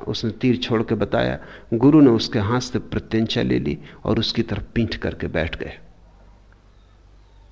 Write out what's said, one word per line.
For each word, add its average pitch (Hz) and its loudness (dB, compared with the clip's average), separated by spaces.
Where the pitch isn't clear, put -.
उसने 110 -4
तीर 120 2
छोड़ 117 -2
के 113 -2
बताया। 117 -2
गुरु 143 8
ने 135 10
उसके 113 0
हाथ 110 0
से - -4
प्रत्यंचा 113 -2
ले 123 0
ली 143 -4
और 107 0
उसकी 113 -2
तरफ - -6
पीठ 113 -2
करके - -6
बैठ 87 -4
गए, - -10